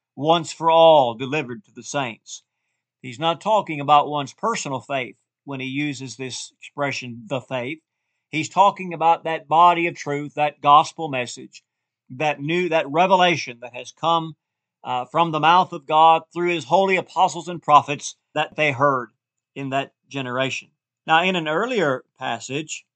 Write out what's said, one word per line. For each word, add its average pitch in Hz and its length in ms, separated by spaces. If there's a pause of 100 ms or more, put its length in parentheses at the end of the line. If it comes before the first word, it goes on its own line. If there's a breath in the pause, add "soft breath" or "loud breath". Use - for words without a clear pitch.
(160)
once 160 380
for 165 160
all 156 460
delivered 127 500
to - 60
the 123 120
saints." - 600 (580)
He's 110 180
not 165 220
talking 170 380
about 143 300
one's 143 240
personal 151 460
faith 123 360 (280)
when 139 160
he 131 60
uses 135 520
this 127 420
expression, 131 680
the 131 140
faith. 131 380 (500)
He's 151 200
talking 185 440
about 160 300
that 160 240
body 170 400
of 165 80
truth, 143 400
that 147 260
gospel 156 480
message, 131 540 (480)
that 143 280
new, 170 300
that 156 200
revelation 170 720
that 120 120
has 123 180
come, 160 440 (480)
uh, 123 220
from 165 260
the 156 80
mouth 175 340
of 147 140
God 160 440
through 175 180
his 165 160
holy 190 300
apostles 170 520
and 175 140
prophets 147 540 (200)
that 151 200
they 151 160
heard 131 380 (460)
in 139 140
that 135 240 (140)
generation. 131 600 (380)
Now, 160 160
in 190 120
an 160 120
earlier 170 580 (140)
passage, 131 680 (100)